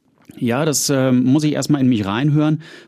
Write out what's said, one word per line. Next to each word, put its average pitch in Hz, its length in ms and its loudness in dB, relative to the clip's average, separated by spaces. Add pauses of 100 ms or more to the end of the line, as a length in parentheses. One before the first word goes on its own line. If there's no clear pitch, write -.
(360)
Ja, 127 300 -2
das, 147 240 -2
ähm, 131 340 2
muss 139 200 2
ich 151 100 0
erstmal 135 280 -2
in 127 60 2
mich 110 180 0
reinhören, 151 560 0 (260)